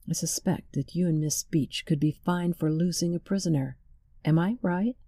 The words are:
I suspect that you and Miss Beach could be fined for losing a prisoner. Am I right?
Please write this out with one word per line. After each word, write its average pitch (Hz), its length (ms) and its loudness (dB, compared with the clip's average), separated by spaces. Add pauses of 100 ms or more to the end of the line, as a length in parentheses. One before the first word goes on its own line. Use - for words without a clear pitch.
I 160 40 -2
suspect - 600 -2
that 139 200 -4
you 175 140 2
and 156 120 2
Miss 151 220 -2
Beach - 420 -2
could 160 140 2
be 151 140 2 (120)
fined 175 320 0
for 156 140 0
losing 170 440 0
a 175 40 -2
prisoner. 160 580 0 (480)
Am 160 140 4
I 190 240 0
right? 190 340 0 (120)